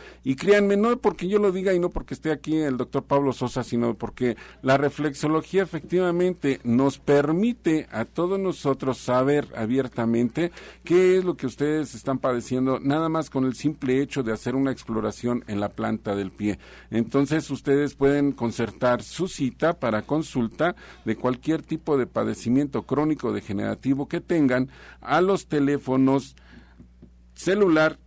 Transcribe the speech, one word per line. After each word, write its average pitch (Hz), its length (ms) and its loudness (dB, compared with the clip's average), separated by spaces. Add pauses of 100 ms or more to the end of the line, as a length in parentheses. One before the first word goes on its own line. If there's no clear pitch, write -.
(240)
Y 135 100 -2
créanme, 202 420 4
no 233 220 2
porque 175 300 -2
yo 208 100 2
lo 202 140 2
diga 190 200 -2
y 180 60 2
no 175 120 0
porque - 240 -10
esté 156 180 -4
aquí 151 240 -4
el 147 220 0
doctor 127 260 -4
Pablo 139 280 2
Sosa, 123 300 -4
sino 117 320 -2
porque 117 420 -4 (240)
la 131 160 2
reflexología 151 840 0
efectivamente 175 1000 0
nos 131 340 2
permite 156 960 2
a - 120 -4
todos 185 360 -2
nosotros 139 580 -2
saber 131 480 2 (100)
abiertamente 120 920 0 (320)
qué 185 340 4
es 185 80 2
lo 170 120 -2
que 135 100 -6
ustedes 147 480 -2
están 131 240 -4
padeciendo, 127 640 0
nada 151 280 0
más 160 220 -2
con 131 140 0
el 127 100 0
simple 139 480 0
hecho 139 220 -4
de 110 80 -2
hacer 120 240 -4
una 135 160 0
exploración 117 760 -4
en 101 140 -4
la 104 80 -2
planta 110 480 -4
del 98 160 -4
pie. - 80 -20 (500)
Entonces, 139 600 0
ustedes 143 440 0
pueden 143 380 2
concertar 117 720 -2
su 175 260 -6
cita - 500 -2
para 107 240 -2
consulta 147 720 -2 (300)
de 110 120 -2
cualquier 127 440 -2
tipo 156 380 -2
de 123 80 2
padecimiento 117 800 -2
crónico 143 500 0
degenerativo 104 720 -4
que 170 140 -6
tengan 135 480 2 (320)
a 147 180 2
los 185 280 0
teléfonos 135 840 0 (960)
celular 160 760 2